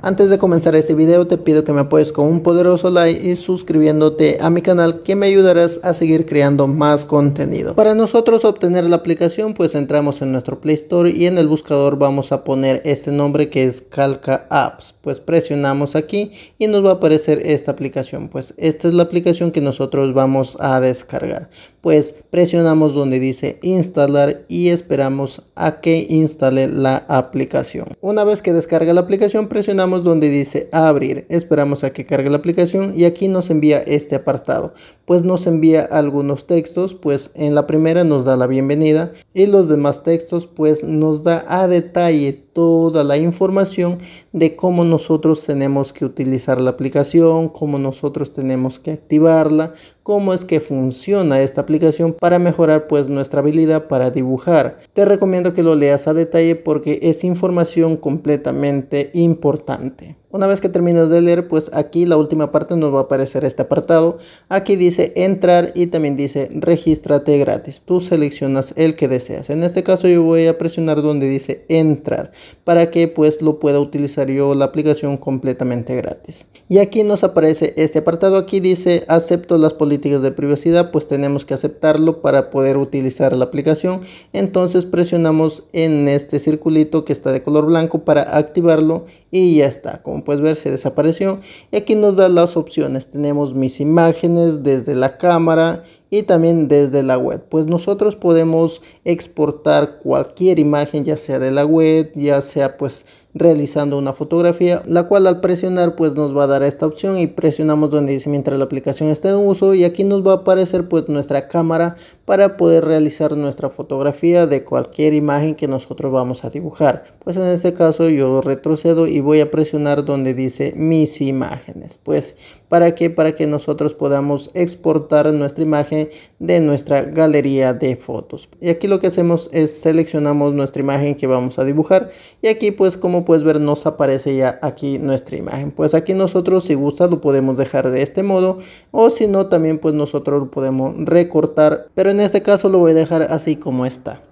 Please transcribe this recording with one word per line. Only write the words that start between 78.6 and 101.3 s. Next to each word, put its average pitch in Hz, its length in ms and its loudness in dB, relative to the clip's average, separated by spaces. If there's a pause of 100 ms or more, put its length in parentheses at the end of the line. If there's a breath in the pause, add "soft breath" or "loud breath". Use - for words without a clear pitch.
dice 180 480 0
acepto 170 480 0
las 156 160 4
políticas 143 480 -2
de 131 120 0
privacidad, 165 580 0
pues 151 160 -2
tenemos 139 400 -4
que 139 80 -4
aceptarlo 156 640 0
para 139 300 0
poder 139 260 0
utilizar 135 580 -2
la 127 120 0
aplicación. 156 560 -2 (320 loud breath)
Entonces 185 500 0
presionamos 165 880 0
en 156 360 0
este 143 320 -2
circulito 156 680 0
que 147 80 -2
está 139 180 -4
de 131 100 -2
color 151 240 0
blanco 165 340 0
para 147 360 2
activarlo 160 720 2 (240 loud breath)
y 180 260 4
ya 139 100 4
está. - 360 -8
Como 143 220 -10
puedes 143 180 -2
ver 151 140 2
se 143 160 -6
desapareció 165 640 -2 (320 loud breath)
y 208 60 -4
aquí 208 180 0
nos 208 220 2
da 185 120 6
las 175 280 2
opciones. 143 520 -4
Tenemos 147 460 -4
mis 131 260 -4
imágenes 165 840 2
desde 135 320 0
la 131 220 -2
cámara 165 640 0 (260 loud breath)
y 208 140 0
también 165 420 2
desde 139 380 2
la 131 120 0
web. 127 320 -4
Pues 160 180 -2
nosotros 202 500 -2
podemos 165 640 2 (220 soft breath)
exportar 151 1000 -2
cualquier 165 560 0
imagen, 147 460 0
ya 151 120 -2
sea 135 220 -6